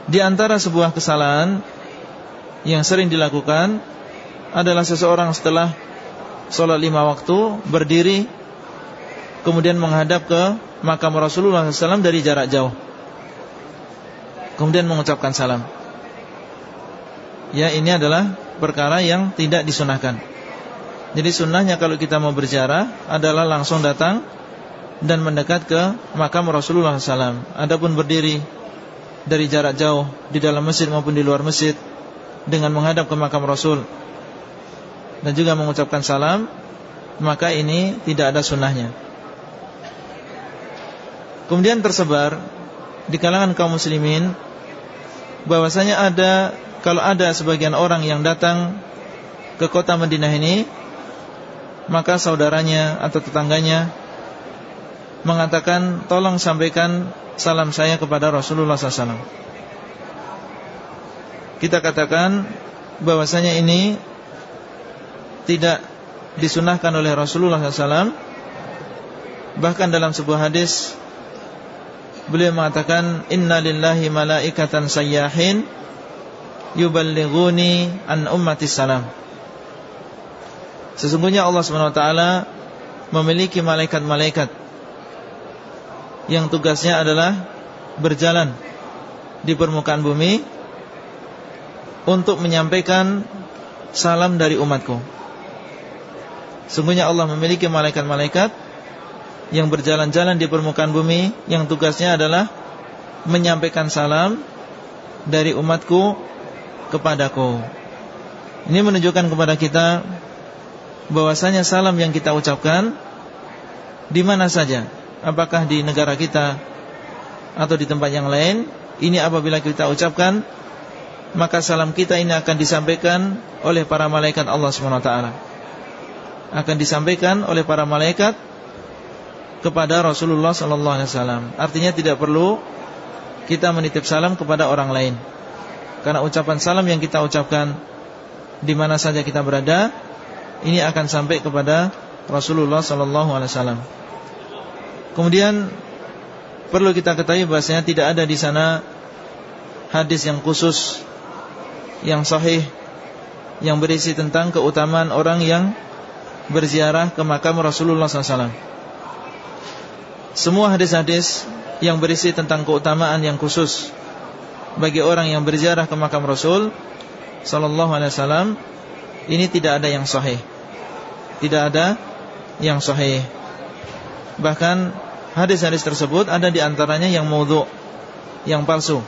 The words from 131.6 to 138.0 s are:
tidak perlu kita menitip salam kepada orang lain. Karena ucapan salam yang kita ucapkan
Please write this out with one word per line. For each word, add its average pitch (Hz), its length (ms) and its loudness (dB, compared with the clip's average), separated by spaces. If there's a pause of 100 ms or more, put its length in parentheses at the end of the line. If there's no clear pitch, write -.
tidak 156 300 2
perlu 165 400 4 (880)
kita 170 240 2
menitip 156 320 0
salam 170 320 2
kepada 151 320 2
orang 135 240 2
lain. 131 200 2 (920)
Karena 147 160 2
ucapan 151 400 0
salam 185 240 4
yang 165 160 2
kita 156 240 0
ucapkan 147 480 0 (880)